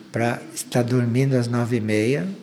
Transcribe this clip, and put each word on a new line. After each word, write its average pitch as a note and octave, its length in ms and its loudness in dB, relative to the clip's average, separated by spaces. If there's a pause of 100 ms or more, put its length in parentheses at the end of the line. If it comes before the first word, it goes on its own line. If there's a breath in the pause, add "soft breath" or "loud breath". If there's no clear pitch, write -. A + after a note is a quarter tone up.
(120)
para A#2 300 0 (120)
estar - 300 -2
dormindo B2 520 2
às A#2+ 120 2
nove A#2+ 300 0
e A2 40 0
meia, A2 460 0 (160)